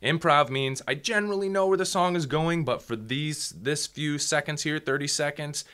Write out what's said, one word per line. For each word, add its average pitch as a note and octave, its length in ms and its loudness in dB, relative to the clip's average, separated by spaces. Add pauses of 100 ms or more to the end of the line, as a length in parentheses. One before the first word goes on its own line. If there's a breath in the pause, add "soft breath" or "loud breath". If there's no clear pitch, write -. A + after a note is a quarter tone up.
Improv D3 480 4
means C3+ 380 -2
I C3+ 80 0
generally G3+ 540 -2
know F#3+ 180 2
where F#3+ 100 4
the F#3 80 2
song F3+ 300 2
is E3 100 0
going, D#3+ 400 0
but B2 160 0
for A#2 140 -6
these, C#3 560 -4
this D3 360 -2
few D3 300 -4
seconds D3 460 -2
here, D3+ 160 -2
thirty C#3+ 280 -2
seconds, D3 560 -4 (100)